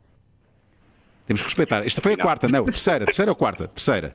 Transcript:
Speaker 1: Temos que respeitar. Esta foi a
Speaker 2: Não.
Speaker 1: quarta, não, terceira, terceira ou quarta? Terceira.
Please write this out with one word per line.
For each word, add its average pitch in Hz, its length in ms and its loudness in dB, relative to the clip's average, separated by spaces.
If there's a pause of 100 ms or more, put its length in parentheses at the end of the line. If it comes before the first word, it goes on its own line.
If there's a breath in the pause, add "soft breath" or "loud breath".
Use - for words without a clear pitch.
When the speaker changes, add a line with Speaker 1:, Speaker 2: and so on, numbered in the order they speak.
(1300)
Speaker 1:
Temos 104 160 -2
que - 60 -6
respeitar. 110 380 0
Esta - 160 -2
foi 202 120 2
a - 40 -2
Speaker 2:
Não. - 60 -4
Speaker 1:
quarta, 151 260 0
não, 131 160 2
terceira, 165 400 0
terceira 202 260 0
ou - 40 0
quarta? 98 340 -2
Terceira. 92 460 -2